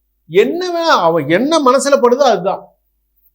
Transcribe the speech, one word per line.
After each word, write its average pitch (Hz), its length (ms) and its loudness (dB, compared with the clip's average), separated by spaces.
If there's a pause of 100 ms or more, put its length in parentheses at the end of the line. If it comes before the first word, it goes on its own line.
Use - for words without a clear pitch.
(280)
என்ன 277 420 0
வேணா 330 300 -2
அவன் 165 300 0
என்ன 277 420 0
மனசுல 277 300 0
படுதோ 247 220 2
அதுதான். 190 440 -2 (680)